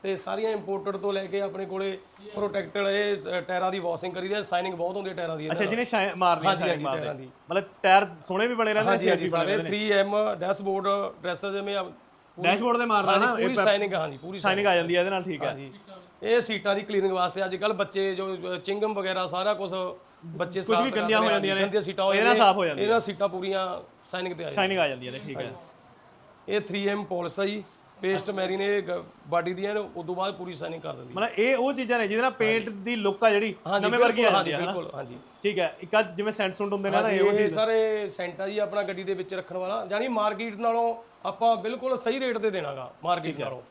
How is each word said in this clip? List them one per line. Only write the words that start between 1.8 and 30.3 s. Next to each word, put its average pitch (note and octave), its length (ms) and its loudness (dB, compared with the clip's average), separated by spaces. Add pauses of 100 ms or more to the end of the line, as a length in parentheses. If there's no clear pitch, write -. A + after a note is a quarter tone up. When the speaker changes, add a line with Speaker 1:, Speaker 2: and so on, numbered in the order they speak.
Speaker 1:
ਪ੍ਰੋਟੈਕਟਰ, G3+ 460 -2
ਇਹ, G3+ 360 2
ਅ, F3+ 240 -4
ਟਾਇਰਾਂ F#3 320 0
ਦੀ G3 60 -4
ਵਾਸ਼ਿੰਗ E3+ 360 -4
ਕਰੀਦੀ F#3 200 -4
ਆ, G#3 80 -2
ਸ਼ਾਈਨਿੰਗ F3+ 320 -2
ਬਹੁਤ F3 220 -4
ਹੁੰਦੀ F#3+ 140 -6
ਹੈ F3+ 40 -10
ਟਾਇਰਾਂ D#3+ 220 -4
ਦੀ D3+ 80 -6
Speaker 2:
ਅੱਛਾ, D#3+ 100 -2
Speaker 1:
ਇਹਦੇ F#3 100 2
ਨਾਲ। F#3 60 0
Speaker 2:
ਜਿਹਨੇ A#3 140 0
ਸ਼ਾਈ-, G3 320 0
ਮਾਰਨੀ F3 300 4
ਆ - 20 6
Speaker 1:
ਹਾਂਜੀ, F#3+ 100 2
Speaker 2:
ਸ਼ਾਈਨਿੰਗ F3 120 0
Speaker 1:
ਹਾਂਜੀ, D3+ 140 -2
Speaker 2:
ਮਾਰਦੇ। D#3+ 160 -2
Speaker 1:
ਟਾਇਰਾਂ D3 140 -4
ਦੀ। C3 160 -12 (200)
Speaker 2:
ਮਤਲਬ G3 140 0 (180)
ਟਾਇਰ G3 240 8 (220)
ਸੋਹਣੇ G3 180 2
ਵੀ B3 80 0
ਬਣੇ A3 200 2
ਰਹਿੰਦੇ G#3+ 160 4
ਨੇ, - 60 6
Speaker 1:
ਹਾਂਜੀ, F#3+ 140 2
ਹਾਂਜੀ, E3+ 160 2
Speaker 2:
ਸੇਫ E3+ 80 0
ਵੀ E3 40 2
ਬਣੇ E3 180 2
Speaker 1:
ਸਾਰੇ - 0 -
Speaker 2:
ਰਹਿੰਦੇ E3 60 0
ਨੇ। E3 60 -4
Speaker 1:
ਥ੍ਰੀ G#3 300 2
ਐਮ G#3 360 2
ਡੈਸ਼ਬੋਰਡ, G3 760 -2 (100)
ਡਰੈਸ F3 240 -4
ਜਿਵੇਂ G3+ 300 -4
ਆ F#3+ 60 -2
ਪੂਰੀ - 680 -4
Speaker 2:
ਡੈਸ਼ਬੋਰਡ A#3 300 2
ਤੇ A#3+ 60 2
ਮਾਰਨਾ G3+ 280 4
Speaker 1:
ਹਾਂਜੀ, G3+ 140 6
Speaker 2:
ਨਾ, B3 60 4
Speaker 1:
ਪੂਰੀ A3+ 120 0
Speaker 2:
ਇਹ C4 60 2
ਪ-, C4 40 -2
Speaker 1:
ਸ਼ਾਈਨਿੰਗ, G3+ 400 4
ਹਾਂਜੀ, D#3 220 -2
ਪੂਰੀ F3 240 -10
Speaker 2:
ਸ਼ਾਈਨਿੰਗ G3+ 260 2
ਆ F#3 100 6
ਜਾਂਦੀ E3+ 180 2
ਹੈ F3 60 4
ਇਹਦੇ F#3 100 0
ਨਾਲ, F#3+ 120 -2
ਠੀਕ D#3+ 200 -6
ਹੈ। C#3 60 -2
Speaker 1:
ਹਾਂਜੀ। C3+ 240 -8 (500)
ਇਹ A3+ 180 4
ਸੀਟਾਂ G#3 340 -2
ਦੀ G3+ 80 -2
ਕਲੀਨਿੰਗ G3 300 2
ਵਾਸਤੇ F#3 320 0
ਅੱਜ F#3 120 -4
ਕੱਲ੍ਹ G#3 180 0
ਬੱਚੇ F#3+ 400 0
ਜੋ, F#3+ 220 -4
ਅ, F3+ 200 -6
ਚਿੰਗਮ G#3 380 -2
ਵਗੈਰਾ F#3 320 -2
ਸਾਰਾ F#3 280 0
ਕੁਛ F#3 160 -4 (540)
ਬੱਚੇ F3 360 -4
Speaker 2:
ਕੁਛ F3+ 80 -6
ਵੀ F3 60 4
Speaker 1:
ਸਾਫ਼ A#3+ 200 2
Speaker 2:
ਗੰਦੀਆਂ G#3+ 240 2
ਹੋ A3 40 4
Speaker 1:
ਕਰਦੇ G#3+ 120 4
Speaker 2:
ਜਾਂਦੀਆਂ G3 220 0
ਨੇ, G3 60 2
Speaker 1:
ਗੰਦੀਆਂ G3+ 200 0
ਸੀਟਾਂ F#3 220 -2
ਹੋ G3 80 2
Speaker 2:
ਇਹਦੇ G#3 120 4
ਨਾਲ A#3+ 60 6
Speaker 1:
ਜਾਂਦੀਆਂ, A3+ 160 6
Speaker 2:
ਸਾਫ਼ F#3+ 100 6
ਹੋ F#3 100 2
ਜਾਂਦੀਆਂ। D#3+ 200 0
Speaker 1:
ਇਹਨਾਂ A3+ 140 4
ਸੀਟਾਂ G3+ 280 -2
ਪੂਰੀਆਂ F#3 520 -4 (300)
ਸ਼ਾਈਨਿੰਗ F3+ 240 -6
ਤੇ E3 100 -8
ਆ D3 60 -6
Speaker 2:
ਸ਼ਾਈਨਿੰਗ F#3 300 2
ਆ D3+ 80 6
Speaker 1:
ਜਾਂਦੀਆਂ। B2+ 240 -6
Speaker 2:
ਜਾਂਦੀ C3+ 100 -10
ਹੈ, D3+ 60 -12
ਠੀਕ C#3+ 100 -8
ਹੈ। C#3 60 -6
Speaker 1:
ਹਾਂਜੀ। - 1080 -14
ਇਹ G#3 60 2
ਥ੍ਰੀ G3 280 -2
ਐਮ G3+ 160 -2
ਪਾਲਿਸ਼ F3 360 -6
ਆ G3 40 2
ਜੀ। G3+ 200 -4 (360)
ਪੇਸਟ F#3+ 300 -2
ਮੈਰੀਨੇ G3 500 0
ਗ-, F3 220 -6 (240)
ਬਾਡੀ E3+ 280 0
ਦੀ F#3+ 120 -4
ਐਨ G#3 120 -2
ਉਦੋਂ F3+ 360 -6
ਬਾਅਦ F#3+ 200 -2